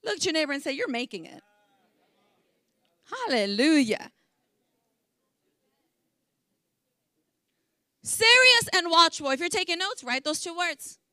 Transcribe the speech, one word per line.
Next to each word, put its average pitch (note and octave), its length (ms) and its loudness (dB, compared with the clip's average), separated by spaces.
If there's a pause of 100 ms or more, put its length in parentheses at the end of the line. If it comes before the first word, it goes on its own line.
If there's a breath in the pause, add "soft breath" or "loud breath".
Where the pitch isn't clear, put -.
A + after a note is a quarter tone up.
Look G#4 140 -6
at E4 100 -6
your E4+ 80 -2
neighbor D4+ 200 -2
and C#4 100 -8
say, D4 80 -6
"You're F#4 160 -6
making A#3 380 -8
it." - 180 -20 (1800)
Hallelujah. A#3 840 0 (4000)
Serious B4 680 4
and F4 180 0
watchful. E4 420 2
If C4+ 80 -2
you're F4 100 -4
taking F4+ 300 -4
notes, F#4+ 240 -8
write B3 200 -4
those D4+ 160 -4
two E4+ 160 -10
words. E4+ 440 -8 (140)